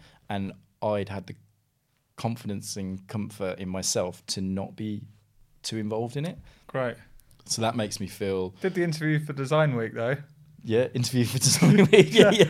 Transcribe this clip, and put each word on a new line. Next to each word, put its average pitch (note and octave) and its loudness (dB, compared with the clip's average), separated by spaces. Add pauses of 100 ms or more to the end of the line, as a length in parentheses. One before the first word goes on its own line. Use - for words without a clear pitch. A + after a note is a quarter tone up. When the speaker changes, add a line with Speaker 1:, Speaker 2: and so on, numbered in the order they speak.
(280)
Speaker 1:
and G2 -6 (300)
I'd G2+ -2
had G2 -10
the - -16 (800)
confidence G#2 -8
and F#2+ -10
comfort G2+ -8
in F#2+ -8
myself F#2 -6
to - -8
not F#2+ -6
be G#2+ -8 (600)
too - -8
involved A2 -6
in C#3+ -6
it. F3+ -10 (280)
Speaker 2:
Great. B2+ -6 (480)
Speaker 1:
So - -6
that A2+ -2
makes G#2+ -6
me G2 -6
feel F#2+ -4 (100)
Speaker 2:
Did F#3 -4
the F3 -2
interview D#3 -2
for D3+ -10
Design C#3 0
Week, A2+ -6
though. A#2+ -2 (480)
Speaker 1:
Yeah, A#2+ 2
interview B2 0
for A#2 -4
Design - 6 (160)
Week. - -
<laughs> - - (200)
Yeah, G#3+ 8
Speaker 2:
Yeah, G3+ 6